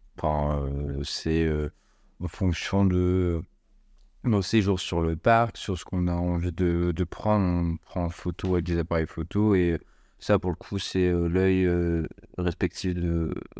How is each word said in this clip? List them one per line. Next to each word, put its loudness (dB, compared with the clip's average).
enfin, 0
euh, -4
c'est, 0
euh, 0
en -4
fonction 0
de 2
nos 2
séjours 2
sur -2
le 0
parc, 2
sur -6
ce -14
qu'on -2
a 0
envie -2
de, 2
de -2
prendre, 0
on 0
prend -6
en -4
photo -4
avec 0
des -2
appareils 0
photo, 0
et 4
ça 2
pour -2
le -2
coup -8
c'est, 0
euh, 2
l'œil, 4
euh, 2
respectif -2
de 0